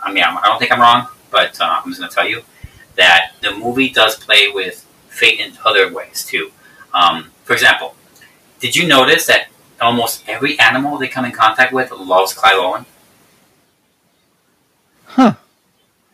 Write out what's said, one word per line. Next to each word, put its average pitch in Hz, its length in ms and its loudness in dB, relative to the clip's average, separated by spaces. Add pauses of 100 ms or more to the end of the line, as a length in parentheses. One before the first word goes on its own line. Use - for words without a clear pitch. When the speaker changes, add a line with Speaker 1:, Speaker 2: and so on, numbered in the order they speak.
Speaker 1:
I - 80 -6
mean, 95 120 -2
I'm, - 140 0
I - 80 -8
don't - 140 2
think 120 120 0
I'm 120 100 0
wrong, 120 260 4 (240)
but, - 280 -2
uh, - 240 -2
I'm 269 60 -12
just - 100 -12
gonna - 120 -12
tell - 160 -2
you - 160 -6 (540)
that - 340 2 (100)
the - 140 -6
movie 120 340 -2
does 110 260 0
play - 340 2
with 95 360 -8 (240)
fate - 300 0
in - 140 -10 (120)
other - 260 2
ways - 340 -12
too. - 260 -8 (420)
Um, - 380 0 (140)
for - 80 -2
example, - 420 0 (640)
did 120 160 -4
you 175 120 0
notice 131 380 4
that - 220 0 (340)
almost 120 460 -2
every - 320 -4
animal 139 400 0
they 131 80 -6
come 127 180 -6
in 120 60 -6
contact 127 420 0
with 131 180 0
loves 185 420 0
Clive - 260 2
Owen? - 260 -4 (2250)
Speaker 2:
Huh. 240 280 4 (800)